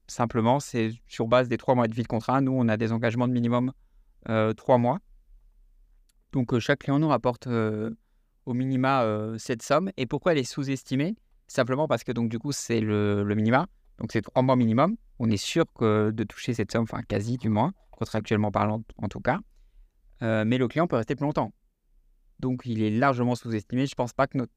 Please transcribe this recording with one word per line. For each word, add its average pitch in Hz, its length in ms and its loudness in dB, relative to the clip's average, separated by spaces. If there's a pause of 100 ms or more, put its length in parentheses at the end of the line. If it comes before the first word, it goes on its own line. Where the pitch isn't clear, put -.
simplement, 120 540 0
c'est 113 320 -2 (140)
sur - 200 -4
base 123 220 4
des 117 80 0
trois - 180 2
mois 120 140 4
de 110 60 -6
vie 120 80 -2
de 110 60 -10
contrat. 123 340 0
Nous, 131 100 0
on 127 160 2
a 110 80 2
des 113 160 0
engagements 117 340 0
de 127 60 0
minimum, 123 400 0 (560)
euh, 110 240 2
trois 127 240 2
mois. 120 220 2 (1300)
Donc, 127 220 -2
euh, 117 60 2
chaque 139 200 0
client 143 200 0
nous 160 80 2
rapporte, 123 400 -2
euh, 110 420 -2 (560)
au 120 80 -4
minima, 131 480 0
euh, 110 360 -2
cette 120 240 -6
somme. 170 340 2
Et 131 100 -4
pourquoi 147 260 0
elle 156 60 2
est 131 60 0
sous-estimée ? 139 720 -4 (320)
Simplement 131 400 0
parce 123 160 0
que, 127 80 -4
donc, 117 160 0
du 113 100 -4
coup, 143 140 -6
c'est 117 280 -2
le, 104 440 2
le 104 100 0
minima. 113 320 2 (320)
Donc, 113 140 -8
c'est 107 100 0
trois - 200 0
mois 131 120 4
minimum. 127 420 4 (220)
On 117 120 0
est 107 60 2
sûr - 280 0 (100)
que 107 360 2
de 110 140 -2
toucher - 300 -6
cette 107 160 -2
somme, 117 140 0
enfin, - 180 -6
quasi, 107 360 -2
du 113 100 -4
moins, 110 240 2 (180)
contractuellement 107 640 -2
parlant, 107 300 0 (160)
en 104 100 -6
tout 98 120 -10
cas. 143 200 0 (840)
Euh, 110 240 2
mais 123 120 2
le 127 100 2
client 156 180 0
peut - 100 0
rester 120 200 -2
plus 139 100 -2
longtemps. 143 260 -2 (840)
Donc, 127 260 -4
il 113 180 -2
est 107 80 2
largement 123 440 2
sous-estimé. 117 520 -2
Je - 80 -8
pense 123 180 -4
pas 139 140 2
que 139 120 -4
notre 120 180 -4